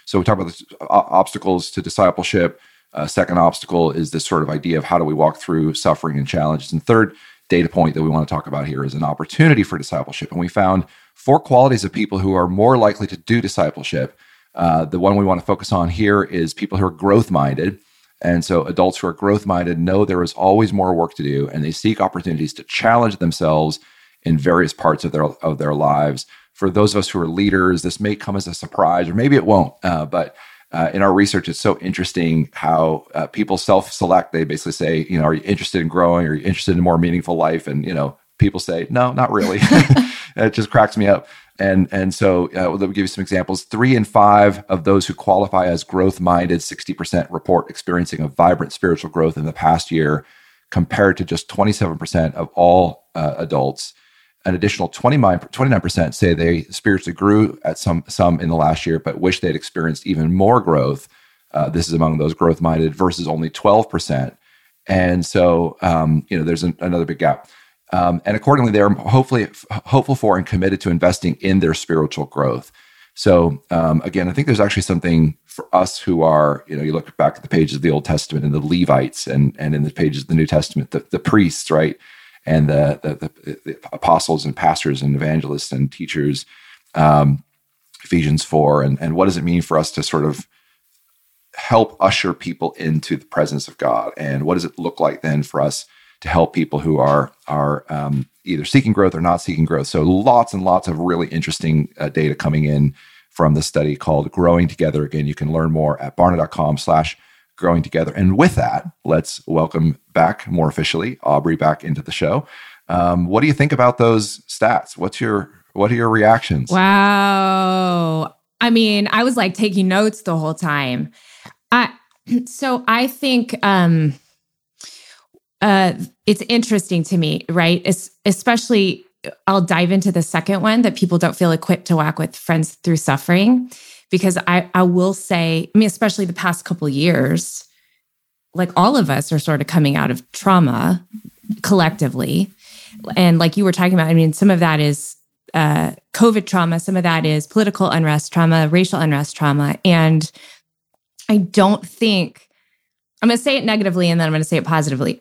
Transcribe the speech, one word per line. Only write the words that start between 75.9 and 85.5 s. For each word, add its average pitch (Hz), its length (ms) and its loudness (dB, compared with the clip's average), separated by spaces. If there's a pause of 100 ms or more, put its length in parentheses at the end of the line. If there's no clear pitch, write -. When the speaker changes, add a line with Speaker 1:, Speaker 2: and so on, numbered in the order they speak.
Speaker 1:
who 85 240 -2
are, 76 460 2
you 78 80 -10
know, 73 80 -6
you 78 80 -2
look 80 240 -8
back 76 220 0
at - 60 -20
the - 40 -18
pages 80 300 0
of 69 60 -8
the 82 80 2
Old 73 120 -2
Testament 76 400 -4
and 73 100 0
the 76 60 -2
Levites 73 680 0
and, 67 320 0
and 73 160 -4
in 73 100 -2
the 76 60 -4
pages 73 340 -4
of - 40 -18
the 82 80 -2
New 78 100 4
Testament, 76 460 -2
the, - 200 -6
the 87 60 -4
priests, - 540 0
right? 78 260 0 (480)
And 78 240 2
the, 73 320 0
the, 76 140 -6
the, - 480 -14
the - 160 -12 (140)
apostles 82 500 0
and 71 100 -6
pastors 76 480 -2
and 71 140 0
evangelists 73 560 -4